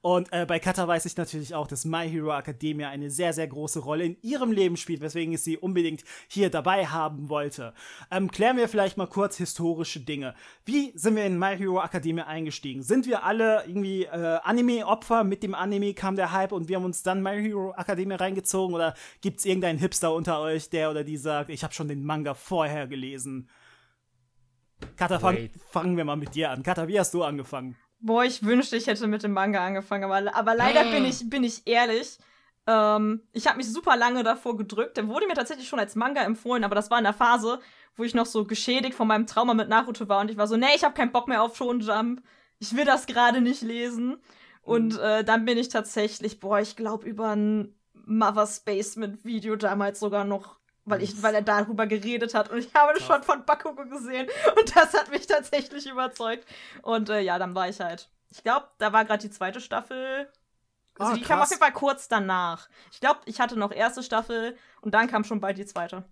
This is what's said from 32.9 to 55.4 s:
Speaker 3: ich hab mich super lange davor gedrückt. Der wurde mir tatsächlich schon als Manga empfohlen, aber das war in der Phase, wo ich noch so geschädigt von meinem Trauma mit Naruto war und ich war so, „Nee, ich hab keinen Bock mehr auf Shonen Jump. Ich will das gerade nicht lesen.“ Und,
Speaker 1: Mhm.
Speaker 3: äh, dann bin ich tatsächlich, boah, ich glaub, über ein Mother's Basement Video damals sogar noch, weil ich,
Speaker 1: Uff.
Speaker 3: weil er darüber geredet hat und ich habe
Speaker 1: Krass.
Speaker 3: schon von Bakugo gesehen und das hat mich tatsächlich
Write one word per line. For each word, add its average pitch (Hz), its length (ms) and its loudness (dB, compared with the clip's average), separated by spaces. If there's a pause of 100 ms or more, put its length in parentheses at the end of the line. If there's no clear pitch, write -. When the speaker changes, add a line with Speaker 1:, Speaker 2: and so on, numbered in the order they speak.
Speaker 3:
ich 226 140 0
hab 285 100 4
mich 233 140 -4
super 294 260 4
lange 240 260 2
davor 233 340 0
gedrückt. 208 400 -4
Der 214 120 -2
wurde 294 180 0
mir 349 80 0
tatsächlich 262 340 -4
schon 285 100 -2
als 302 180 -2
Manga 285 260 0
empfohlen, 226 420 0
aber 202 100 0
das 208 160 0
war 240 80 4
in 226 60 2
der 202 80 4
Phase, 233 480 4 (360)
wo 226 80 -2
ich 226 100 -4
noch 233 120 4
so 220 180 0
geschädigt 254 500 0
von 220 140 2
meinem 214 180 4
Trauma 240 280 2
mit 220 140 2
Naruto 233 400 0
war 196 120 4
und 208 100 -2
ich 220 60 -8
war 208 100 2
so, 220 100 0
„Nee, 240 100 4 (100)
ich - 80 2
hab 294 100 4
keinen 254 180 0
Bock 240 160 0
mehr 226 140 2
auf 233 140 0
Shonen 247 260 0
Jump. 220 400 0 (360)
Ich 220 180 -8
will 294 80 2
das 262 220 4
gerade 240 340 4
nicht 247 220 2
lesen.“ 240 540 -4 (460)
Und, 226 320 2
Speaker 1:
Mhm. 220 60 -6
Speaker 3:
äh, 214 240 2
dann 220 220 4
bin 240 120 2
ich 247 100 0
tatsächlich, 214 680 -2
boah, 202 220 2
ich 208 160 -4
glaub, 220 280 -6
über 220 300 -4
ein 214 400 0 (320)
Mother's 214 540 2
Basement 214 640 -6
Video 220 320 -4
damals 202 440 0
sogar 202 240 0
noch, 196 340 -6 (260)
weil 202 180 -2
ich, 196 120 -4
Speaker 1:
Uff. 208 80 -12
Speaker 3:
weil 220 120 2
er 208 80 4
darüber 208 440 2
geredet 226 480 -2
hat 214 160 0
und 233 80 -4
ich 247 160 -8
habe 294 180 8
Speaker 1:
Krass. - 140 0
Speaker 3:
schon 294 160 4
von 285 240 -2
Bakugo 294 400 0
gesehen 254 400 -8 (320)
und 453 180 6
das 320 160 8
hat 311 180 2
mich - 160 -4
tatsächlich 285 600 0